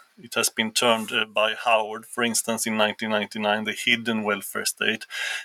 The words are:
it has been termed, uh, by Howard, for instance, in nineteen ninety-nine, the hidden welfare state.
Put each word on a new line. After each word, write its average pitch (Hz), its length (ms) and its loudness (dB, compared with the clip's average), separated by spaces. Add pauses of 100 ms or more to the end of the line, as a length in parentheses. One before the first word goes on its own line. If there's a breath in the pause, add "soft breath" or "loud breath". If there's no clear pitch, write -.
(160)
it - 180 -18
has 113 140 2
been 110 240 -2
termed, 113 400 2
uh, 113 140 0
by 107 280 0
Howard, 110 520 0
for - 180 -2
instance, 113 420 -2
in 110 120 -2
nineteen 107 320 0
ninety-nine, 107 540 0
the 107 100 -2
hidden 117 480 2
welfare 104 420 -2
state. 107 400 -2 (400 loud breath)